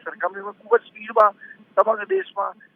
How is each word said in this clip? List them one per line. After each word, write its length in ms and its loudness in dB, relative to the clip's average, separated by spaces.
સરખામણીમાં 480 -8
ખૂબ 240 2
જ 40 4
સ્પીડમાં 520 0
સમગ્ર 420 0
દેશમાં 500 -6